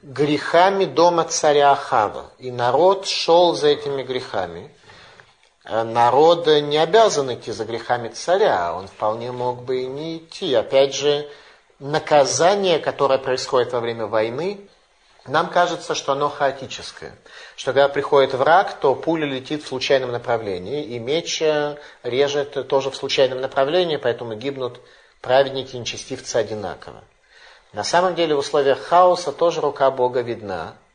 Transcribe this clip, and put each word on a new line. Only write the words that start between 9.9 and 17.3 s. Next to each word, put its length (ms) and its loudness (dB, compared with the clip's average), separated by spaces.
идти. 340 -6
Опять 400 2
же, 340 0
наказание, 1000 2
которое 380 0
происходит 560 -2
во 60 0
время 260 -6
войны, 640 -4
нам 240 0
кажется, 440 0
что 200 -4
оно 160 0
хаотическое. 840 -6